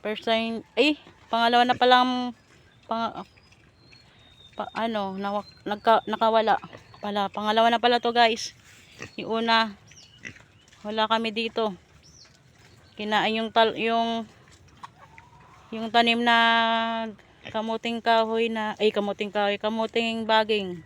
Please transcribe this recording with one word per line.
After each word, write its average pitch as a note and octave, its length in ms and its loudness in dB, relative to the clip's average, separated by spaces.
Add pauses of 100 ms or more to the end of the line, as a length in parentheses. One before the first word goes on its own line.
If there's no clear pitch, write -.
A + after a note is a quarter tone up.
First G#3 240 -10
time, A3+ 400 -2 (160)
ay, D4 160 0 (380)
pangalawa A#3 340 4
na B3 80 0
palang, B3 560 2 (560)
pang-, A3+ 400 -8 (1300)
pa-, - 160 -10
ano, G3+ 480 -6
nawak-, G3+ 320 -6 (160)
nagka-, G#3 400 2
nakawala A3 480 2 (480)
pala. G#3 240 -4
Pangalawa G#3+ 400 2
na A#3 140 0
pala A#3+ 180 2
to, A#3 160 -2
guys. A#3 400 2 (640)
Yung A3+ 240 -4
una, A3+ 320 0 (1080)
wala A3 180 0
kami A3+ 320 -2
dito. A3+ 400 -4 (1200)
Kinain G#3+ 480 0
yung G#3+ 80 -10
tal-, A3+ 240 2
yung, A3+ 480 -2 (1400)
yung A3 240 -10
tanim A#3 320 4
na A3+ 880 2 (400)
kamuting A3+ 480 -6
kahoy A3+ 480 2
na, G#3+ 320 -4
ay, G#3 80 4
kamuting G3+ 400 -2
kahoy, G3+ 320 -2
kamuting A3+ 640 -4
baging. G#3+ 600 0